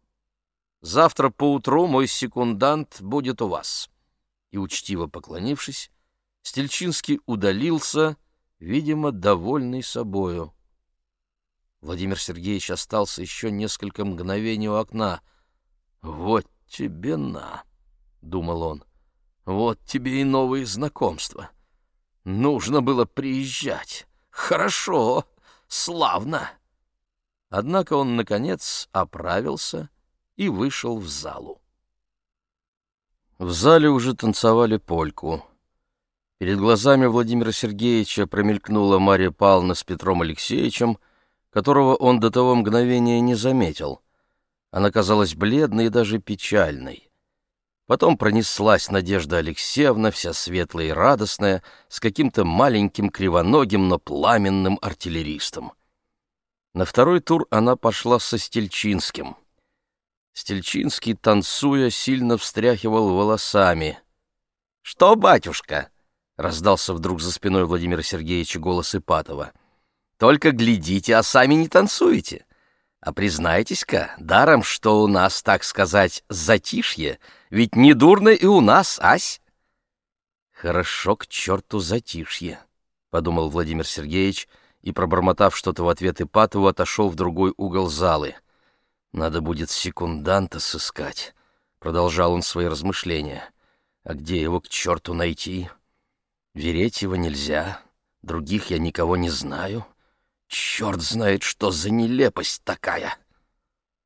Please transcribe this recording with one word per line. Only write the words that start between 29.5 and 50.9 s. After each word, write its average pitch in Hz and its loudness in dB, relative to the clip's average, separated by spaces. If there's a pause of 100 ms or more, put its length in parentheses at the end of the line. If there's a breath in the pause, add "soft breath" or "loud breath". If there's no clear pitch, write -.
и 196 -2
вышел 117 -4
в 90 -12
залу. 73 -14 (1800)
В 90 -4
зале 151 6
уже 127 2
танцевали 113 2
польку. 80 -6 (920)
Перед 98 -2
глазами 117 4
Владимира 117 0
Сергеевича 107 -2
промелькнула 101 2
Марья 95 4
Павловна 92 4
с - -8
Петром 90 -2
Алексеевичем, 117 -2 (520)
которого 135 4
он 127 4
до 113 2
того 127 4
мгновения 120 2
не 123 2
заметил. 101 -2 (720)
Она 98 2
казалась 101 2
бледной 113 2
и 110 0
даже 110 0
печальной. 78 -4 (800)
Потом 143 4
пронеслась 107 2
Надежда 87 -2
Алексеевна, 110 0
вся 87 -6
светлая 85 -4
и - -2